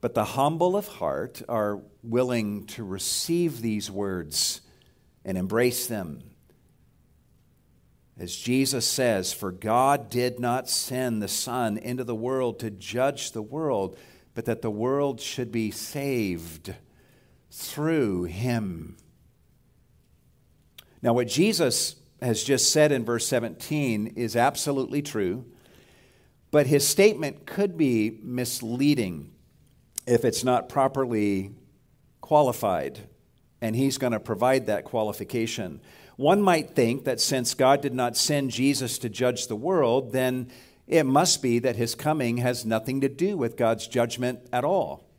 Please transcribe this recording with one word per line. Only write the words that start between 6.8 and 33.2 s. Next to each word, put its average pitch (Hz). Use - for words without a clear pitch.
As 87
Jesus 131
says, 110
"For 95
God 117
did 123
not 123
send 127
the 98
Son 117
into 123
the 123
world 123
to 113
judge 123
the 113
world, 117
but 113
that 117
the 113
world 127
should 120
be 110
saved 95
through 139
him." 95
Now, 117
what 120
Jesus -
has 120
just 135
said 151
in 120
verse 117
seventeen 117
is 117
absolutely 139
true, 110
but 147
his 143
statement 160
could 196
be 117
misleading 120
if 120
it's 117
not 123
properly 117
qualified, 110